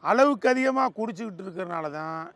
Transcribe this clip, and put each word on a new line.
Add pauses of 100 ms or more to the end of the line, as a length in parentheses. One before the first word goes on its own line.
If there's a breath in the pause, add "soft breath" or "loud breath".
அளவுக்கு
அதிகமா
குடிச்சுக்கிட்டு
இருக்கறனால
தான்